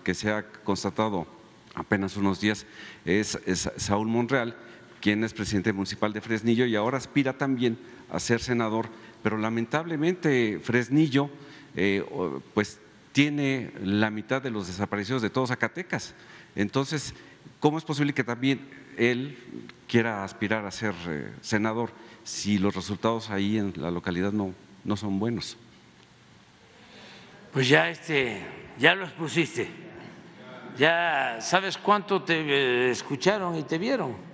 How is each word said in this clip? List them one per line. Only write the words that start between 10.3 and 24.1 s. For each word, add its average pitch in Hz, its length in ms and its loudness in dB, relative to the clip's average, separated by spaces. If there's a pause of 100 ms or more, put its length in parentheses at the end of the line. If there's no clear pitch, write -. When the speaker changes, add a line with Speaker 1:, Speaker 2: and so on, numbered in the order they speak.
Speaker 1:
Fresnillo, 135 680 4 (460)
eh, 98 360 2
o-, 69 300 -4 (120)
pues, - 260 0 (320)
tiene 139 600 2 (120)
la 104 280 2
mitad 107 280 -2
de 131 120 -4
los 104 160 -4
desaparecidos 101 560 -2
de 101 80 0
todo 131 160 0
Zacatecas. 127 680 -4 (420)
Entonces, 135 600 -2 (440)
¿cómo 151 200 4
es 160 40 -10
posible 143 300 0
que 135 100 0
también 120 360 0 (380)
él 123 380 2 (520)
quiera 113 360 2
aspirar 104 420 -2
a 95 60 -8
ser, 107 220 -4 (140)
eh, 71 240 -6 (100)
senador 110 500 0 (320)
si 101 360 0
los 95 160 2
resultados 107 560 -2
ahí 101 260 0
en 101 200 -2
la 78 120 -4
localidad 87 420 -2